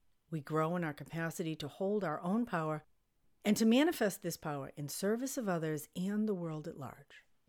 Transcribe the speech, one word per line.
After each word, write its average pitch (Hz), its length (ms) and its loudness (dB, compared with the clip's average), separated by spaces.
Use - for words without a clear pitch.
We 160 100 -4
grow 156 360 0
in 175 80 0
our 151 80 -2
capacity 160 640 -4
to 151 120 -6
hold 196 360 0
our 156 180 0
own 202 220 2
power 156 400 -2
and 208 100 6
to 226 80 4
manifest 247 580 4
this 170 140 -4
power 143 400 -6
in 147 140 -6
service 233 480 -2
of 226 100 -2
others 156 480 0
and 208 320 0
the 208 60 2
world 165 340 -4
at - 100 -10
large. - 460 -14